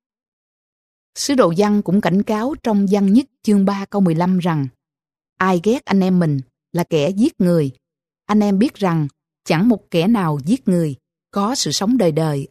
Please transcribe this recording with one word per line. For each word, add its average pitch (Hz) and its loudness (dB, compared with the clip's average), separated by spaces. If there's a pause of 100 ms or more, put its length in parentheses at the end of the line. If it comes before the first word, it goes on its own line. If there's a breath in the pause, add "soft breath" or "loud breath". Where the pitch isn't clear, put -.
(1160)
Sứ - -4
đồ 202 4
Giăng 208 0
cũng 196 0
cảnh 185 0
cáo 226 -4
trong 202 0
Giăng 196 2
nhất 277 4 (180)
chương 202 2
ba 196 -4
câu 202 -2
mười 175 2
lăm 180 0
rằng, 160 -2 (680)
"Ai 185 0
ghét 240 0
anh 196 0
em 185 2
mình 151 0 (340)
là 170 -2
kẻ 147 0
giết 214 -2
người. 165 2 (540)
Anh 208 2
em 202 2
biết 262 0
rằng 165 -2 (360)
chẳng 185 0
một 208 -2
kẻ 165 0
nào 180 0
giết 233 -4
người, 170 0 (360)
có 202 -4
sự 160 -4
sống 214 0
đời 175 2
đời 151 -2